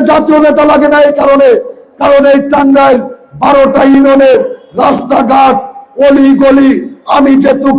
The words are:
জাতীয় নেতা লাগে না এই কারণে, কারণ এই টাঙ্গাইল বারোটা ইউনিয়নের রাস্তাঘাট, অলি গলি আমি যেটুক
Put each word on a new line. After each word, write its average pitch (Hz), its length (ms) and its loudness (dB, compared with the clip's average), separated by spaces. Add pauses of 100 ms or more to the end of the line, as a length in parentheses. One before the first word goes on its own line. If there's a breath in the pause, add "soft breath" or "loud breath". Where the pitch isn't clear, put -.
জাতীয় 302 340 0
নেতা 302 260 0
লাগে 294 240 0
না 294 120 0
এই 285 200 2
কারণে, 277 280 2 (500)
কারণ 277 280 0
এই 277 120 2 (120)
টাঙ্গাইল 277 480 0 (360)
বারোটা 269 500 0
ইউনিয়নের 269 540 2 (440)
রাস্তাঘাট, 269 760 -2 (480)
অলি 269 240 2 (140)
গলি 269 280 2 (360)
আমি 277 300 0
যেটুক 277 420 -2